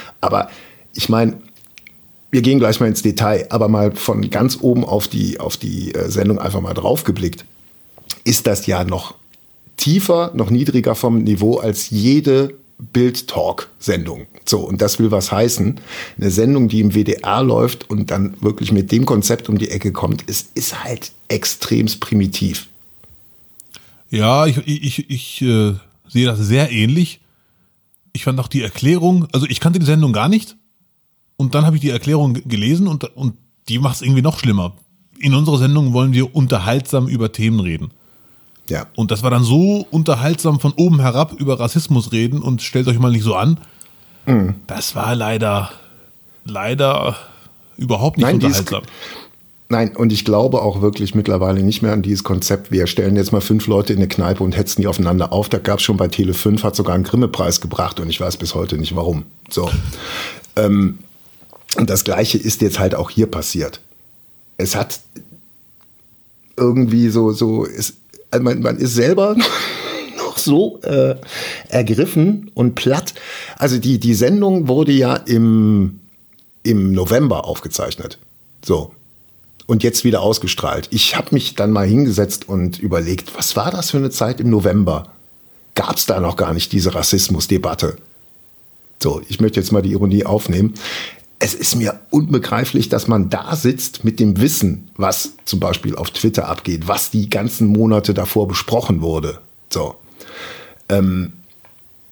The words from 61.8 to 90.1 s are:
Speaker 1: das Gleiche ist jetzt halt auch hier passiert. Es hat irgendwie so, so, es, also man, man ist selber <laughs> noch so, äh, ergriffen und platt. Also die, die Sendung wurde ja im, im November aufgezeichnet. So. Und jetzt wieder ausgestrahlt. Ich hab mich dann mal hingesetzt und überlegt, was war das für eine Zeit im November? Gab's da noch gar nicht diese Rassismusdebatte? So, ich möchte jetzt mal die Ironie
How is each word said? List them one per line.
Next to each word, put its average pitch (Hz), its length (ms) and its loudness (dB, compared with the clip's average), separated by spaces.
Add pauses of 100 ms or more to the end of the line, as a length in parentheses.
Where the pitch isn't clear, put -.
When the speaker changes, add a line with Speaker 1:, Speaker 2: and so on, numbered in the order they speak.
Speaker 1:
das 95 160 -2
Gleiche 98 320 0
ist - 240 -2
jetzt 101 180 2
halt 92 160 2
auch - 140 -4
hier 107 180 2
passiert. - 540 -6 (800)
Es 95 180 -2
hat - 240 -6 (1600)
irgendwie 120 500 4
so, 110 240 4
so, 110 320 0
es, - 300 -8 (360)
also 120 140 0
man, 120 160 0
man 113 160 0
ist 120 180 -2
selber 190 420 4 (400)
<laughs> - 420 -10
noch - 180 -8
so, 156 460 2
äh, 135 320 2 (560)
ergriffen 156 800 2
und 123 220 2
platt. - 400 -2 (420)
Also 127 220 0
die, 120 200 2
die 117 140 2
Sendung 175 560 2
wurde 147 240 4
ja 127 240 4
im, 110 840 4 (640)
im 101 300 2
November 95 540 2
aufgezeichnet. - 720 -8 (440)
So. 80 300 -2 (720)
Und 113 180 2
jetzt 117 200 0
wieder 107 160 4
ausgestrahlt. 95 720 -2
Ich - 260 0
hab - 160 -4
mich - 220 0
dann 104 160 0
mal 101 160 2
hingesetzt 104 640 2
und 90 320 -2
überlegt, 90 560 -4
was - 200 -4
war 127 140 0
das 180 220 -6
für 151 40 2
eine 135 140 0
Zeit 123 300 -2
im 120 100 2
November? 92 540 2 (720)
Gab's - 280 -2
da 95 160 0
noch 85 160 -2
gar 82 160 0
nicht 85 200 -4
diese 90 220 0
Rassismusdebatte? 90 1040 0 (1080)
So, 76 260 -2
ich - 120 -4
möchte 110 200 2
jetzt 92 120 -2
mal 104 80 4
die 95 120 0
Ironie 101 340 2